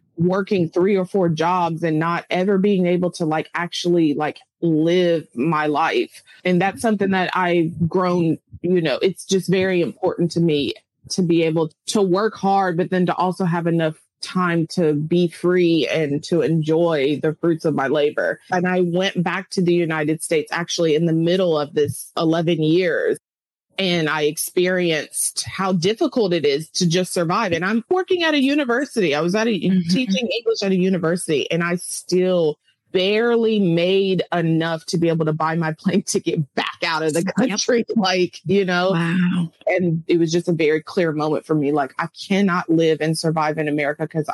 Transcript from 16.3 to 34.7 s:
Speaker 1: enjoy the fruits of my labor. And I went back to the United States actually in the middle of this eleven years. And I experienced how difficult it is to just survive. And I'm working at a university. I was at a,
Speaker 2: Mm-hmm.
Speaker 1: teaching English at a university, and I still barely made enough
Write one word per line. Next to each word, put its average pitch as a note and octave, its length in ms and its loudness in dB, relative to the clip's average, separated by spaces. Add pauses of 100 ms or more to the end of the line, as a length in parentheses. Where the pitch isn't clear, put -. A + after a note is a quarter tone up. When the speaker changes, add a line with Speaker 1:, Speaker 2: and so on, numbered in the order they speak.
Speaker 1:
enjoy D#3 800 2
the D#3 140 0
fruits E3 280 0
of D#3 120 0
my C3+ 120 -2
labor. C#3+ 520 0 (120)
And F3+ 160 0
I F3+ 140 2
went F3+ 420 0
back F3+ 280 -4
to G3 100 -2
the F3 140 2
United D#3+ 480 -2
States D3+ 280 -2
actually E3 440 0
in E3 100 2
the E3 80 2
middle E3 440 2
of D3 180 -4
this - 420 -2
eleven E3 440 0
years. D#3 580 0 (600)
And F3 300 0
I D#3 140 -2
experienced E3+ 1200 -2
how F#3+ 260 -4
difficult G3+ 640 0
it E3+ 120 0
is D3 260 0
to F#3 180 0
just F3 240 0
survive. F#3 400 -2
And E3 100 -4
I'm G#3+ 280 0
working F4+ 320 0
at D#4+ 100 2
a C#4+ 80 2
university. B3+ 720 0
I C#3+ 60 0
was F3 140 0
at A3 120 0
a, A#3+ 40 0
Speaker 2:
Mm-hmm. F#3 400 0
Speaker 1:
teaching B3+ 360 0
English A3+ 360 -2
at G3 80 0
a F#3+ 40 2
university, F3 760 0
and E3+ 120 -2
I F3 120 -2
still F3+ 840 -2 (340)
barely A3 680 2
made F#3 640 2 (100)
enough E3 520 0